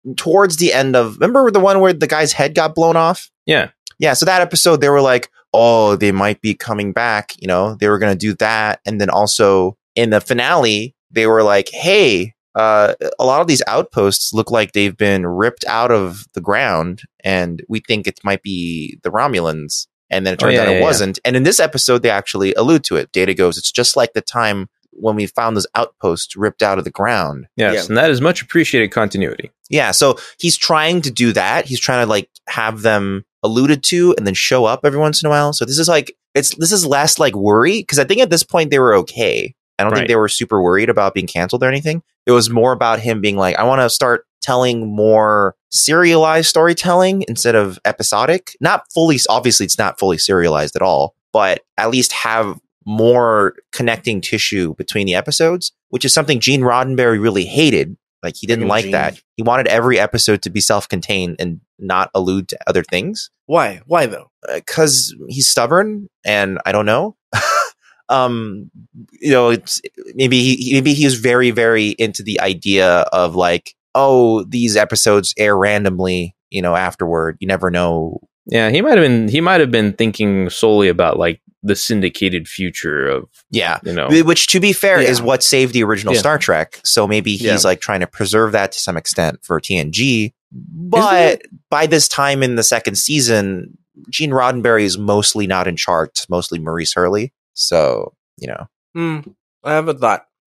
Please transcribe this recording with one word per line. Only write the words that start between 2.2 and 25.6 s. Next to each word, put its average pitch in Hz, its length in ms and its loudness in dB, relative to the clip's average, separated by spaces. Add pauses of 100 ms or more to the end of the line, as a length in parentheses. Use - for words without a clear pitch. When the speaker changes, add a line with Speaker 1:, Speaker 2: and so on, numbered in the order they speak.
Speaker 1:
head 147 220 -2
got 156 220 0
blown 165 200 2
off? 165 320 0 (180)
Speaker 2:
Yeah. 151 240 0 (280)
Speaker 1:
Yeah, 151 160 0
so - 120 0
that 185 140 4
episode, 170 400 2
they 147 80 2
were 143 140 4
like, 127 280 2 (220)
"Oh, 113 440 4
they 101 140 2
might 98 300 0
be 107 140 -2
coming 104 380 -6
back," 113 460 -2
you - 100 -14
know, 95 320 0
they 104 80 2
were 104 100 2
gonna 101 160 0
do 104 220 -4
that. 107 500 -2
And 107 120 -4
then 101 120 0
also 98 680 2 (180)
in 117 140 0
the 107 140 2
finale, 123 720 0 (160)
they 110 160 0
were 110 160 4
like, 104 260 2
Hey, 135 680 0 (200)
uh, 107 400 2 (240)
a 123 60 0
lot 135 160 4
of 170 60 0
these 147 200 0
outposts 107 680 -2
look 110 180 -2
like 110 220 0
they've 101 240 0
been 98 300 0
ripped 101 400 -2
out 117 240 0
of 101 440 -2
the 92 60 -8
ground, 92 600 -2 (200)
and 87 460 -4
we 110 120 -6
think 107 260 -4
it - 180 -8
might 98 180 -2
be 85 600 -8
the 85 80 -6
Romulans. 85 760 -4 (260)
And 95 140 -2
then 92 80 -2
it 90 80 -6
Speaker 2:
Oh, - 40 2
Speaker 1:
turns 123 100 2
Speaker 2:
yeah, 117 60 2
Speaker 1:
out 101 60 0
it 95 40 2
Speaker 2:
yeah, 92 60 2
yeah. 92 60 2
Speaker 1:
wasn't. 104 400 -2
And 123 120 0
in 131 80 2
this 175 160 2
episode, 135 420 0
they 117 80 2
actually 98 440 -2
allude 143 300 2
to 90 120 -4
it. - 160 -6
Data 92 200 0
goes, 87 240 0
"It's - 140 -6
just - 260 -2
like 120 160 0
the 107 80 -4
time 104 480 -4 (240)
when 107 220 -2
we 104 120 -2
found 113 300 -2
those 92 200 -4